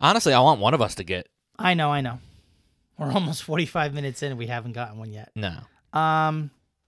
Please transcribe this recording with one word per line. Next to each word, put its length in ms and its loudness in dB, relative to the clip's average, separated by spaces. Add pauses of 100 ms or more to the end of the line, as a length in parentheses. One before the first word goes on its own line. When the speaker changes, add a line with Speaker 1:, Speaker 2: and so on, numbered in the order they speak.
Speaker 1:
Honestly, 320 4
I 80 8
want 200 6
one 140 2
of 80 4
us 140 0
to 80 -8
get 240 -6 (300)
Speaker 2:
I 160 2
know, 160 2
I 120 0
know. 160 -6 (800)
We're 140 -4
almost 320 -2
forty-five 500 -2
minutes 280 -6
in, 100 -4
and 60 -8
we 100 -8
haven't 240 -8
gotten 260 -10
one 140 -12
yet. 240 -16
Speaker 1:
No. 220 -6 (400)
Speaker 2:
Um, 520 0 (360)